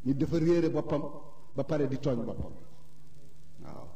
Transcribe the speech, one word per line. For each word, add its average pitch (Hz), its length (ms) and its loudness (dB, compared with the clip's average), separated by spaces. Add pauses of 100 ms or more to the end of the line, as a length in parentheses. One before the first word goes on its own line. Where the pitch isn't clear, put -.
Nit 139 120 4
dafa 151 200 2
réere 160 320 6
boppam 147 340 2 (520)
ba 135 80 0
pare 151 240 2
di 131 100 0
tooñ 123 280 2
boppam. 95 260 -2 (1120)
Waaw. 139 320 -6